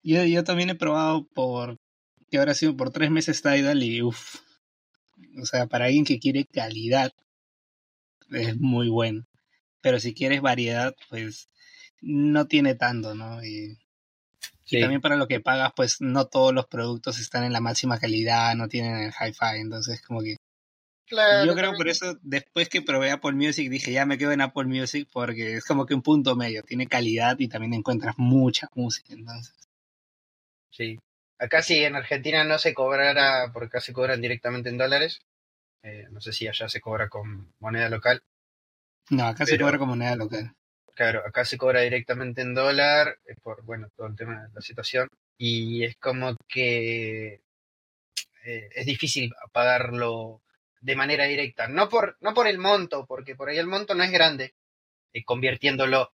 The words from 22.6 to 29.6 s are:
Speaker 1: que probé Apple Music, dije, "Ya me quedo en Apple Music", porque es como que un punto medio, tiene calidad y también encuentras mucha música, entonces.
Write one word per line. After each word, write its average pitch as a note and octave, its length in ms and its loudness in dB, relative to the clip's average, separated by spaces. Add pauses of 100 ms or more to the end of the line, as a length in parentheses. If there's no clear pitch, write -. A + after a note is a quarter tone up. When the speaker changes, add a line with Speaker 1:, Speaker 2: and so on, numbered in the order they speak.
Speaker 1:
que F3+ 140 -2
probé C3+ 280 2
Apple C#3+ 220 -2
Music, C#3+ 380 0
dije, B2+ 220 -4
"Ya C3+ 140 2
me C#3 120 0
quedo D3 140 2
en C#3 100 2
Apple C3 240 -2
Music", C3 460 -4
porque A2+ 440 -4
es G#2+ 80 -6
como C#3 220 0
que C#3 80 0
un B2 80 0
punto C3+ 340 4
medio, A2+ 280 -4
tiene B2 240 -4
calidad A#2+ 500 2
y B2+ 100 0
también A2+ 260 -4
encuentras A#2 440 -2
mucha B2+ 560 4
música, A#2+ 400 -6
entonces. A#2 400 -16 (1160)